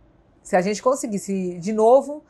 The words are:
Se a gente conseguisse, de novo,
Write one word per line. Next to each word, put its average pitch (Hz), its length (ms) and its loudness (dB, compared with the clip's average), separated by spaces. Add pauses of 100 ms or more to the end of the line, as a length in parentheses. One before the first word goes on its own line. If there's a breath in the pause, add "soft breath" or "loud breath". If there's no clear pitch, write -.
(420)
Se - 140 -4
a 180 60 4
gente 202 200 -4
conseguisse, 196 800 -4
de 185 120 -6
novo, 262 580 4